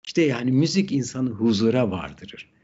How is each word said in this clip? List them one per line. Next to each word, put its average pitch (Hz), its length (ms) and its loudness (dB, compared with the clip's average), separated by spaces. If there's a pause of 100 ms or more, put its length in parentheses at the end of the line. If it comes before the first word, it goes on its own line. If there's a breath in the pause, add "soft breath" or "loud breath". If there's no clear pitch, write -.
İşte - 160 0
yani 127 300 0
müzik 165 400 2
insanı 127 380 -2
huzura 113 600 2
vardırır. 85 720 -12